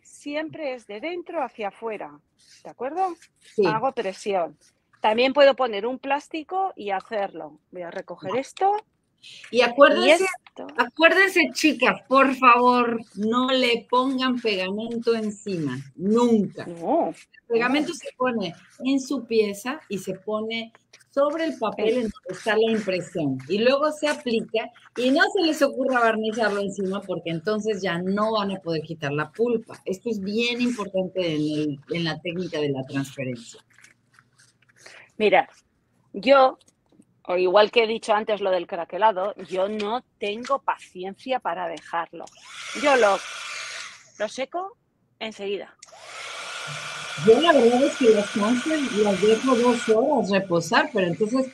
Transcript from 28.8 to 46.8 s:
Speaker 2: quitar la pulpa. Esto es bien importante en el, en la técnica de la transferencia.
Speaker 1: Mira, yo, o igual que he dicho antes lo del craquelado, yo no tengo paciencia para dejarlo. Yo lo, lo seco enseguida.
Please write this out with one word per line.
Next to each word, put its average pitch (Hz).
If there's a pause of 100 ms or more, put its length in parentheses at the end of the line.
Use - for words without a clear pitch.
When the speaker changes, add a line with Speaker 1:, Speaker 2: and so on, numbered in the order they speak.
Speaker 2:
quitar 156
la 151
pulpa. 233
Esto 202
es 208
bien 233
importante 185
en 151
el, 151 (120)
en 170
la 160
técnica 170
de 147
la 131
transferencia. 131 (1500)
Speaker 1:
Mira, 190 (640)
yo, 262 (680)
o 180
igual 185
que 233
he 220
dicho 226
antes 208
lo 196
del 180
craquelado, 185 (120)
yo 185
no 214 (140)
tengo 240
paciencia 208
para 175
dejarlo. 165 (560)
Yo 285
lo, 202 (1000)
lo 208
seco 349 (420)
enseguida. 202 (1500)